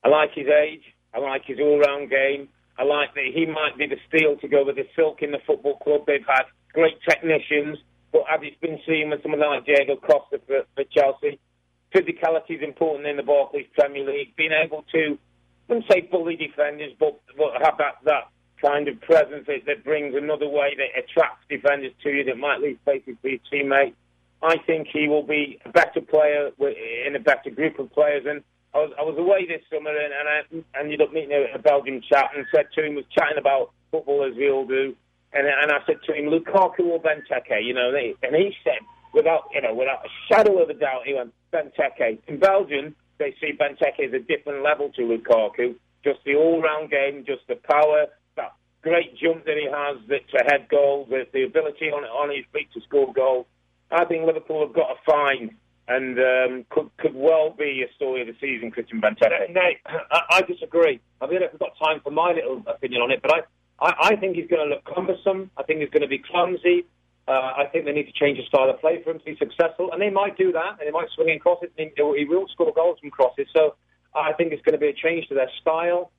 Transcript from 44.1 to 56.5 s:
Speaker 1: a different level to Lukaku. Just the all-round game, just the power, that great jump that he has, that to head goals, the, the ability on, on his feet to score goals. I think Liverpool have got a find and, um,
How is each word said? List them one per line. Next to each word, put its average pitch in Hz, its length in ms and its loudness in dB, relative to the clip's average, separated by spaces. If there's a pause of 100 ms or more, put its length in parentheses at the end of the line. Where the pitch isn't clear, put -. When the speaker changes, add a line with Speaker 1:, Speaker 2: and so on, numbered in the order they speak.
Speaker 1:
a 131 60 -2
different 143 440 -6
level 147 340 -2
to 127 60 -4
Lukaku. 117 720 0 (300)
Just 139 200 -2
the 143 120 -2
all-round 156 540 2
game, 139 360 -2
just 135 220 -8
the 120 80 -6
power, 151 500 4 (300)
that - 160 -10 (300)
great 170 340 0
jump 165 300 -2
that 151 100 -2
he 147 160 -4
has, 143 240 -4 (120)
that 135 220 -4
to 127 160 2
head 139 240 0
goals, 139 400 2
the, 127 220 -4
the 131 120 0
ability 156 420 -4
on, 147 180 -4
on 143 300 -4
his 131 180 -10
feet 151 220 -8
to 117 80 -12
score 139 300 0
goals. 131 340 0 (440)
I 170 140 2
think 165 220 -2
Liverpool 156 400 -2
have 120 80 -16
got 160 160 0
a - 40 -6 (160)
find 139 420 0 (360)
and, 127 300 -2
um, 127 520 0